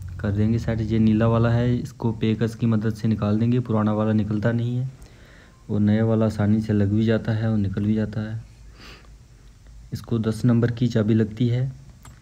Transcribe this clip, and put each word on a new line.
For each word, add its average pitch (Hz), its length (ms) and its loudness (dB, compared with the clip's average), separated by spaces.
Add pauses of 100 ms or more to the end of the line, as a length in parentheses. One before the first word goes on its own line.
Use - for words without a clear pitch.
(200)
कर 104 120 -2
देंगे 107 280 0
सेट। 113 220 -2
ये 110 180 0
नीला 110 280 4
वाला 113 220 4
है, 120 280 2
इसको - 360 -4
पेकस 110 420 -2
की 117 100 -2
मदद 110 280 0
से - 140 -4
निकाल 104 320 0
देंगे, 117 200 2
पुराना 110 340 0
वाला 107 200 0
निकलता 107 380 0
नहीं 117 260 -2
है 131 120 -4 (800)
और 104 100 0
नया 107 260 2
वाला 113 200 2
आसानी 107 360 2
से 107 120 -2
लग 101 200 2
भी 110 120 2
जाता 113 260 0
है 113 200 -2
और 110 60 0
निकल 101 280 -2
भी 107 80 2
जाता 107 280 -2
है। 110 220 -8 (1500)
इसको - 260 -2
दस 110 260 -2
नंबर 117 260 4
की 123 160 -2
चाबी 113 260 2
लगती 110 340 0
है। 127 240 -2 (500)